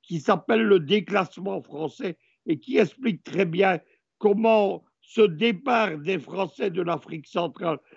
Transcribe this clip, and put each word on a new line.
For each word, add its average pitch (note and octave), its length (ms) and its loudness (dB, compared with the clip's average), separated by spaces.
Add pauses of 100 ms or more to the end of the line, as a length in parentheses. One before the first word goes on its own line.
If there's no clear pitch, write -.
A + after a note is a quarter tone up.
qui E3+ 180 -6
s'appelle A3 420 0
Le G3+ 180 4
déclassement F#3 800 -2
français - 560 -8 (300)
et D#3+ 120 -2
qui - 200 -2
explique A3 460 0
très E3 200 -2
bien F3 340 2 (400)
comment G#3 680 2 (180)
ce - 180 0
départ G#3+ 800 2
des E3+ 200 -4
Français F#3+ 520 -6
de F3 100 -4
l'Afrique E3+ 460 -6
centrale, E3+ 520 -4 (180)